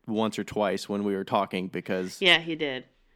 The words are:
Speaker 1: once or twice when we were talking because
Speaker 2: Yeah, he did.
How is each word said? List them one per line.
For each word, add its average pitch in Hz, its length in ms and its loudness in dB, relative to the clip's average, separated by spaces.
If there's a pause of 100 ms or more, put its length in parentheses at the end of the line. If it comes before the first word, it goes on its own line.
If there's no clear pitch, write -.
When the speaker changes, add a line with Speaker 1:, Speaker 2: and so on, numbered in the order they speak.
Speaker 1:
once 110 320 0
or 107 60 -2
twice 98 460 0
when 101 160 -2
we 101 100 0
were 98 80 -2
talking 95 460 0
because 92 520 -4
Speaker 2:
Yeah, 175 180 8
he 165 160 -6
did. 139 280 -4 (320)